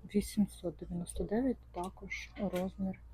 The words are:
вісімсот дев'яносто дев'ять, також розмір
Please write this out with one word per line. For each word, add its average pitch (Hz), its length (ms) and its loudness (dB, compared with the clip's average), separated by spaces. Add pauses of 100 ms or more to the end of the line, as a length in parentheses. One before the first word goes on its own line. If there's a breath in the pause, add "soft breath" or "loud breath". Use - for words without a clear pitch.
(140)
вісімсот 190 640 4
дев'яносто 175 440 -2
дев'ять, 226 340 4 (140)
також - 680 -6
розмір 190 600 0 (120)